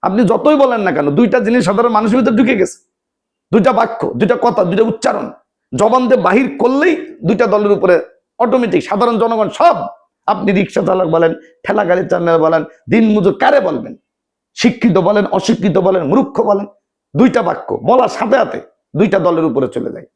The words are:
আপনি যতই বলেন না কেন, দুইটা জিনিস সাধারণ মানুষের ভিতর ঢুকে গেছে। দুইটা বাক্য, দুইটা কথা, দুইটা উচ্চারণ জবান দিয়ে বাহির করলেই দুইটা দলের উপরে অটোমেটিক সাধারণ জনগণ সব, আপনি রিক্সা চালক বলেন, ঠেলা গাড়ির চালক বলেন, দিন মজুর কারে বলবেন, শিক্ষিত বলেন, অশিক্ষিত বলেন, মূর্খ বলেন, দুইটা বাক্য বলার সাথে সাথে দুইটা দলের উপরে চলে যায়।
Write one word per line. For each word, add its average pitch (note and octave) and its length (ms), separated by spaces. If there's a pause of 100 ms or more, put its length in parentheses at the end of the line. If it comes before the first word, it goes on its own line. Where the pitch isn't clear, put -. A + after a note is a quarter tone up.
আপনি G3+ 220
যতই C#4+ 300
বলেন B3+ 260
না F#3 120
কেন, C#3+ 180
দুইটা A3+ 300
জিনিস A3 240
সাধারণ G3+ 240
মানুষের A3 320
ভিতর A#3+ 120
ঢুকে A#3 240
গেছে। - 340 (640)
দুইটা A#3 200
বাক্য, G#3 420
দুইটা E3 280
কথা, G#3 220
দুইটা F#3+ 180
উচ্চারণ A3+ 480 (440)
জবান A3+ 340
দিয়ে G3 140
বাহির G3+ 360
করলেই C#4 380
দুইটা G#3+ 500
দলের G#3 240
উপরে F3+ 340 (340)
অটোমেটিক A3+ 440
সাধারণ A3+ 360
জনগণ A3 300
সব, E4 280 (500)
আপনি G3+ 260
রিক্সা F#3+ 340
চালক F#3 220
বলেন, E3 260 (320)
ঠেলা G#3 180
গাড়ির F3+ 240
চালক E3+ 320
বলেন, D#3 240 (260)
দিন G#3+ 280
মজুর F#3+ 200
কারে C#4+ 220
বলবেন, D3 360 (580)
শিক্ষিত G3 440
বলেন, G3+ 280
অশিক্ষিত F#3+ 520
বলেন, F#3 260
মূর্খ - 360
বলেন, G3+ 260 (500)
দুইটা A#3 260
বাক্য - 420
বলার B3 240
সাথে G#3+ 280
সাথে - 240 (360)
দুইটা G3 220
দলের E3 260
উপরে C3 240
চলে - 240
যায়। - 240